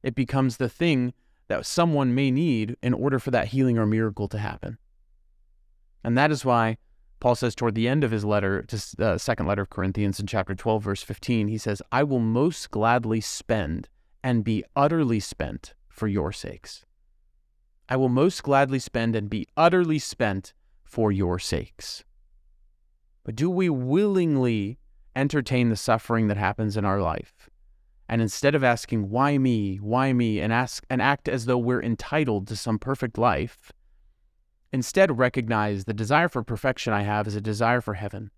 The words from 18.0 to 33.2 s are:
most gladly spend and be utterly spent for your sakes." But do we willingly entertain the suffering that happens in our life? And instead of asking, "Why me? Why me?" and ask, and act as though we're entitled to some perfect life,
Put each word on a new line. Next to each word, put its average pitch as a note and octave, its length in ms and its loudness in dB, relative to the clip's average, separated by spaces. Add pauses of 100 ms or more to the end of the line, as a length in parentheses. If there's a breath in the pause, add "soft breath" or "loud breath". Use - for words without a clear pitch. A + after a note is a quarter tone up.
most C3+ 360 2
gladly C3+ 360 2
spend A2+ 380 -2
and G#2 120 -4
be G#2+ 180 -6 (100)
utterly E3 420 4
spent G2+ 540 -4 (320)
for A2 260 0
your F2+ 280 0
sakes." - 680 -8 (1200)
But A2+ 100 -8
do C#3+ 140 0
we F#3 180 2
willingly C3+ 1080 2 (360)
entertain C3 560 2
the A2+ 60 2
suffering A2+ 520 2
that G2+ 100 2
happens G#2 400 0
in G2+ 80 0
our G2 160 2
life? - 480 -6 (580)
And A#2 140 0
instead C3 340 2
of C#3 80 2
asking, A2+ 460 0
"Why C#3 280 2
me? G#2+ 400 2
Why A#2+ 360 0
me?" A2+ 260 2
and G#2+ 140 0
ask, B2 360 -2
and B2+ 120 0
act C#3 260 0
as A#2+ 200 -2
though B2+ 100 2
we're B2 260 0
entitled A#2 640 -2
to A2+ 80 -8
some A2 240 -4
perfect B2+ 380 -6
life, G#2+ 560 -2 (1000)